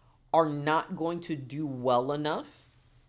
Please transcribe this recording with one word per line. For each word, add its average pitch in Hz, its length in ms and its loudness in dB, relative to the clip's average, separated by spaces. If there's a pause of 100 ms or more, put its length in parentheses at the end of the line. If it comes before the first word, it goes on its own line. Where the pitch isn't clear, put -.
(340)
are 160 160 6
not 151 480 0
going 170 240 -4
to 165 140 -6
do 135 320 -8
well 127 440 2
enough 151 580 -4 (400)